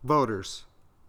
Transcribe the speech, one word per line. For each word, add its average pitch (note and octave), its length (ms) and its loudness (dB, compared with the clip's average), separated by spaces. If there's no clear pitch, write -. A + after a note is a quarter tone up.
voters B2 600 0